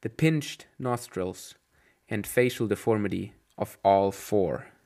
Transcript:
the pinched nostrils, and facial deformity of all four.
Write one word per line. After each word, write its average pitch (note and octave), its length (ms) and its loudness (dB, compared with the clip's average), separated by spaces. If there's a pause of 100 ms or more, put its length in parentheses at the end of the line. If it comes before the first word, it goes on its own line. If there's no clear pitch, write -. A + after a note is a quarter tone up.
the - 80 -8
pinched D#3 580 -2 (140)
nostrils, A#2+ 720 -6 (540)
and G#2 180 -4
facial B2 400 2
deformity G2+ 680 -2 (240)
of - 280 -6
all G2 260 6
four. F#2 560 -2 (200)